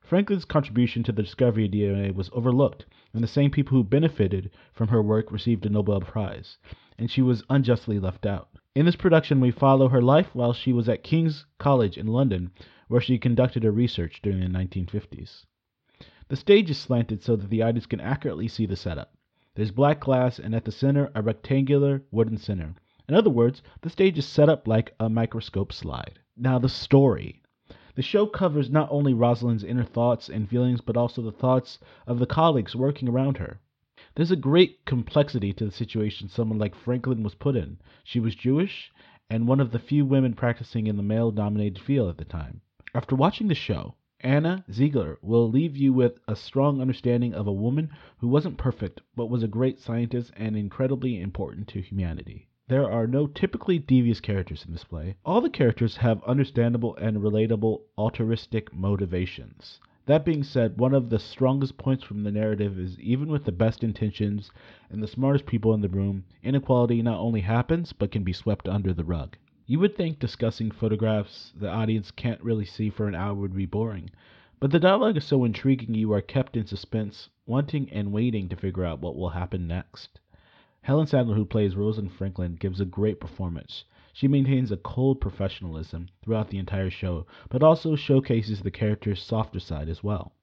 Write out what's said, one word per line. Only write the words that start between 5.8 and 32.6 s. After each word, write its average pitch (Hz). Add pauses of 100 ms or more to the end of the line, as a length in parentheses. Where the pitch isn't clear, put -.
Prize, - (400)
and 117
she 131
was 123
unjustly 120
left 92
out. 98 (260)
In 143
this 170
production, 156
we 123
follow 135
her 127
life 143
while 120
she -
was 120
at 117
King's 160 (120)
College 123
in 107
London, 110 (380)
where 123
she 127
conducted 120
her 110
research 107
during 95
the 92
nineteen 92
fifties. - (800)
The 135
stage 202
is 143
slanted 113
so 117
that 101
the 110
audience 117
can -
accurately 113
see 110
the 98
setup. - (400)
There's 107
black 143
glass, 127
and 110
at 113
the 110
center, 139
a 110
rectangular 135
wooden 110
center. 90 (340)
In 139
other 208
words, 120 (180)
the 165
stage 185
is 139
set 147
up -
like 110
a 113
microscope 110
slide. - (180)
Now, 127
the 123
story. - (540)
The 131
show 208
covers 151
not 151
only 143
Rosalind's 117
inner 117
thoughts 117
and 104
feelings, 120
but 113
also 120
the 110
thoughts 127 (280)
of 120
the 123
colleagues 156